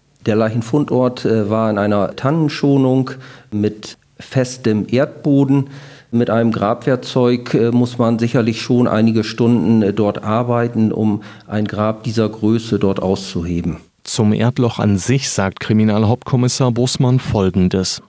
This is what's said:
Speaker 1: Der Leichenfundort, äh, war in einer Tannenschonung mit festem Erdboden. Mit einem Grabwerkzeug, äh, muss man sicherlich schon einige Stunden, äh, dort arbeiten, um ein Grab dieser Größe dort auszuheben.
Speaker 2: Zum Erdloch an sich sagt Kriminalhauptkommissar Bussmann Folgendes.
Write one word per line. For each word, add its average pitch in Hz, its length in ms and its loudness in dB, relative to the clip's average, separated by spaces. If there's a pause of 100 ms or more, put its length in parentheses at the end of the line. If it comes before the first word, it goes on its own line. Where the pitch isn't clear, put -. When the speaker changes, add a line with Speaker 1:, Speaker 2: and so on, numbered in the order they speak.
(260)
Speaker 1:
Der 107 100 2
Leichenfundort, 123 880 -2
äh, 107 260 0
war 110 180 0
in 107 100 0
einer 101 360 0
Tannenschonung 139 960 0 (400)
mit - 480 -4 (180)
festem 113 720 -2
Erdboden. 139 840 2 (420)
Mit 117 180 2
einem 113 220 2
Grabwerkzeug, 123 1040 0
äh, 117 180 2
muss 123 260 0
man 117 220 2
sicherlich 113 420 0
schon 123 240 2
einige 110 380 2
Stunden, 113 580 2
äh, 101 100 0
dort 104 300 -2
arbeiten, 117 720 0
um 104 300 -2 (260)
ein 107 160 -2
Grab 107 400 -4
dieser 110 240 0
Größe 110 500 0
dort 95 240 0
auszuheben. 87 760 -4 (240)
Speaker 2:
Zum 107 300 0
Erdloch 117 460 0
an 104 180 2
sich 127 320 0
sagt 95 320 -2
Kriminalhauptkommissar 117 1120 2
Bussmann 123 460 0
Folgendes. 95 920 0